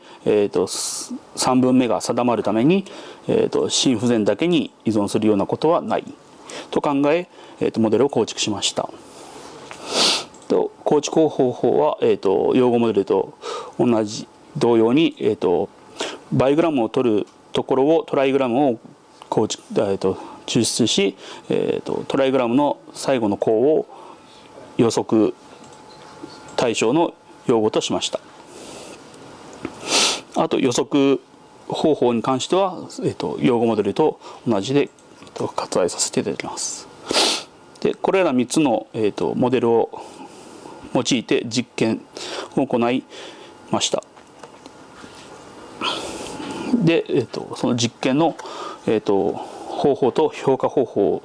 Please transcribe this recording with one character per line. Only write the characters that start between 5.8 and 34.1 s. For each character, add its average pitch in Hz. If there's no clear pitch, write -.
な 107
い -
と -
考 147
え、 175
え -
ー -
と、 -
モ 110
デ 107
ル 131
を 143
構 113
築 -
し -
ま 98
し -
た。 -
と、 -
構 151
築 160
方 131
法 123
は、 151
え 110
ー 98
と、 -
用 123
語 120
モ 117
デ 110
ル 101
と -
同 117
じ、 107
同 120
様 113
に、 160
え 123
ー 104
と、 90
バ 131
イ 143
グ 160
ラ 170
ム 135
を 110
取 117
る -
と 123
こ 139
ろ 135
を 160
ト -
ラ 139
イ 135
グ 135
ラ 135
ム 135
を 117
構 107
築、 -
え 101
ー -
と、 95
抽 120
出 -
し、 196
え -
ー -
と、 -
ト -
ラ 135
イ 135
グ 135
ラ 123
ム 117
の 143
最 -
後 110
の 101
項 -
を 127
予 113
測 110
対 117
象 117
の 165
用 117
語 107
と 165
し -
ま 87
し -
た。 -
あ 165
と、 -
予 127
測 139
方 -
法 120
に 113
関 131
し -
て -
は、 185
え 175
ー 101
と、 -
用 120
語 120
モ 113
デ 104
ル 101
と -